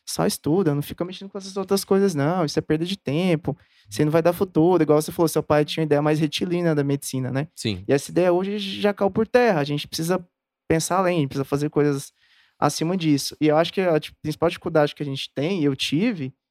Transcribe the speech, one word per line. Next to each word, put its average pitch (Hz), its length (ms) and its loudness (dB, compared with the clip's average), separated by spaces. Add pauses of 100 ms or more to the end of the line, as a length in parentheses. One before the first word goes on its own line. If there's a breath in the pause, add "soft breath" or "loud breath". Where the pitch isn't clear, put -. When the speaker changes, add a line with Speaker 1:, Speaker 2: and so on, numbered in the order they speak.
Speaker 1:
só 165 200 -2
estuda, 151 480 0
não 143 60 -2
fica - 240 -8
mexendo 190 240 -12
com - 80 -16
essas 190 220 -12
outras 196 260 -2
coisas, 196 300 2
não, 156 300 0
isso 143 140 -2
é 156 40 -2
perda 156 240 -2
de 190 100 -4
tempo, 156 580 -2 (360 soft breath)
você 104 120 -2
não 151 80 2
vai 165 120 4
dar 170 100 4
futuro", 175 500 4
igual 151 180 4
você - 120 -8
falou, 165 160 2
seu 151 140 0
pai 151 240 2
tinha - 160 -4
uma 160 40 0
ideia 143 140 2
mais 151 180 2
retilínea 170 560 0
da 147 80 0
medicina, 135 480 -4
né? 135 240 -4
Speaker 2:
Sim. 98 320 -6
Speaker 1:
E 131 60 2
essa 143 180 0
ideia 175 220 2
hoje 190 260 -2
já 202 360 -2
caiu 196 160 0
por 220 160 0
terra, 233 340 4
a 143 40 0
gente 147 220 -4
precisa 175 400 -4 (400)
pensar 160 340 0
além, 180 180 2
a - 20 0
gente 139 80 0
precisa 135 160 -4
fazer 143 240 -2
coisas 143 460 0 (440 soft breath)
acima 160 380 -2
disso. 151 420 -2
E 151 100 2
eu 151 100 4
acho 170 120 2
que - 120 -4
a, 156 180 2
tipo, - 220 -18
principal 151 260 -2
dificuldade 156 460 0
que - 80 -10
a 147 40 -6
gente 135 280 -8
tem, 160 300 -2
eu 139 120 2
tive, 165 560 -2 (180)